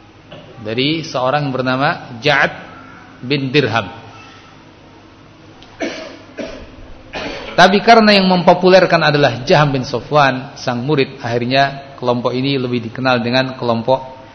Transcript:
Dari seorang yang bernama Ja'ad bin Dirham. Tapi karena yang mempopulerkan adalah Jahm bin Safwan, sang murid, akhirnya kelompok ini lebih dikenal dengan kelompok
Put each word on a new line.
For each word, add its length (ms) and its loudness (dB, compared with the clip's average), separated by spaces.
Dari 400 -2
seorang 460 -2
yang 80 -4
bernama 640 -2
Ja'ad 320 2
bin 240 -4
Dirham. 400 0
Tapi 320 4
karena 320 6
yang 160 4
mempopulerkan 800 4
adalah 320 0
Jahm 320 2
bin 80 -4
Safwan, 720 0
sang 320 -6
murid, 320 0
akhirnya 800 -2
kelompok 320 0
ini 240 -2
lebih 320 -2
dikenal 320 0
dengan 400 -2
kelompok 400 0